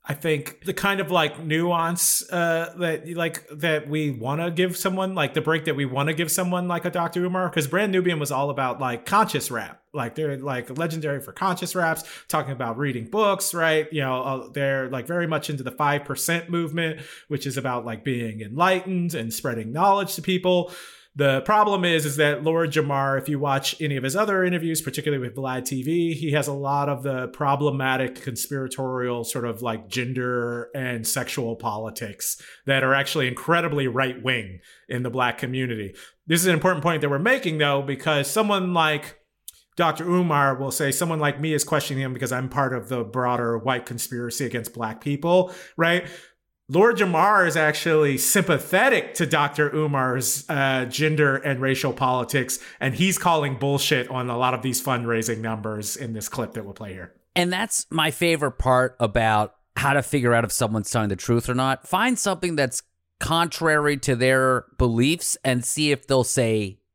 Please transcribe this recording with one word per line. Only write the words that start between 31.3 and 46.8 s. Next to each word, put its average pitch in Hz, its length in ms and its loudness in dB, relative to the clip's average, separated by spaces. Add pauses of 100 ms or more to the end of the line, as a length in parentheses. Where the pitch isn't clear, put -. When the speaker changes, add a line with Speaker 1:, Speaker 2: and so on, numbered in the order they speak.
Speaker 1:
politics 110 840 -6 (260)
that 135 180 2
are 131 100 4
actually 135 320 0
incredibly 147 600 0
right-wing 120 720 -2 (280)
in 123 140 -4
the 123 80 -4
Black 123 280 0
community. 123 540 -4 (360)
This 165 120 4
is 180 60 2
an 180 80 6
important 160 300 2
point 165 160 2
that 147 80 0
we're 139 100 2
making, 185 400 2
though, 143 240 2
because 139 480 0
someone 202 420 2
like 156 440 0 (580)
Doctor 160 300 2
Umar 156 500 4
will 131 160 -4
say, 139 220 0
"Someone 165 260 0
like 143 220 0
me 156 120 0
is 147 120 0
questioning 139 380 -2
him 131 100 -4
because 123 180 -4
I'm 127 180 -2
part 131 240 0
of 113 160 -4
the 123 140 -2
broader 120 560 0
white 123 280 -2
conspiracy 120 580 -6
against 117 280 -6
Black 113 280 -6
people," 170 520 2 (240)
right? 170 300 2 (640)
Lord 202 280 6